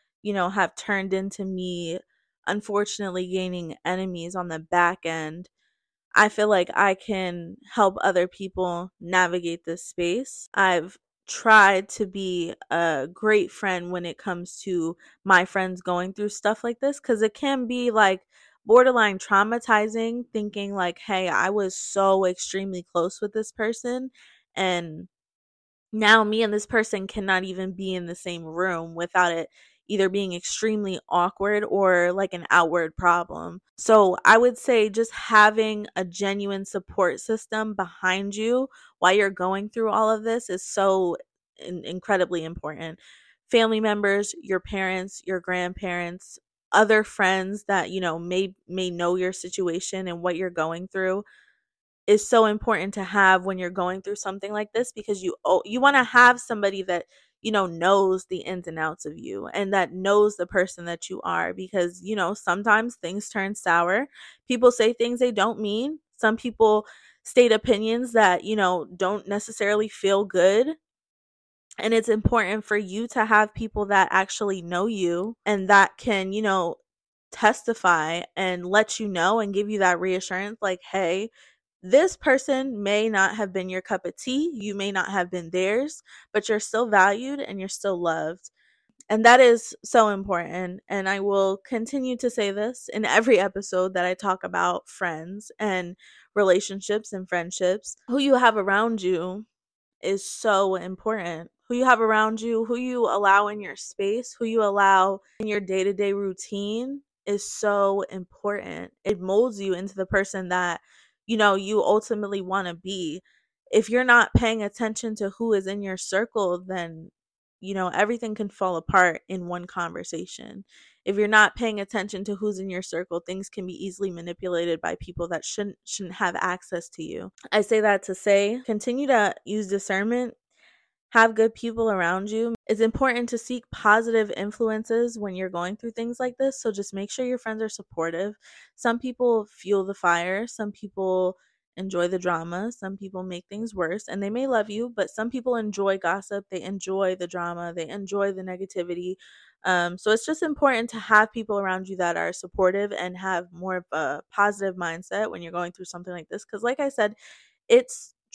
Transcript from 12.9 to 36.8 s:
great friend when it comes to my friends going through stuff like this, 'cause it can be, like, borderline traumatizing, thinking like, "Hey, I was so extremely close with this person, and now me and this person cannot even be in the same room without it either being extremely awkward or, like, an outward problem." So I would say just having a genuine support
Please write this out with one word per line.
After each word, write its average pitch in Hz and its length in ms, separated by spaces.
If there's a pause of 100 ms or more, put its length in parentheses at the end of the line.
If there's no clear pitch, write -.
great 214 400
friend 180 400
when 180 140
it 170 140
comes 175 420
to 170 360 (280)
my 185 220
friends 185 340
going 180 320
through 208 160
stuff 208 340
like 233 180
this, 277 200
'cause 220 220
it 214 100
can 269 340
be, 247 240
like, 196 360 (400)
borderline 233 520
traumatizing, 226 1160
thinking 202 400
like, 180 240
"Hey, 185 300
I 170 200
was 202 280
so 196 500
extremely 185 560
close 175 400
with 208 100
this 220 180
person, 240 600 (440)
and 175 540 (840)
now 220 320
me 214 180
and 208 100
this 208 140
person 220 400
cannot 190 380
even 190 280
be 185 220
in 180 120
the 170 80
same 170 300
room 165 500
without 175 380
it 165 160 (400)
either 196 200
being 190 240
extremely 202 680 (100)
awkward 196 560
or, 180 480
like, 196 200
an 175 180
outward 165 460
problem." 170 640 (160)
So 202 480
I 220 140
would 247 180
say 226 320
just 226 240
having 214 760 (100)
a 190 80
genuine 196 600
support 185 560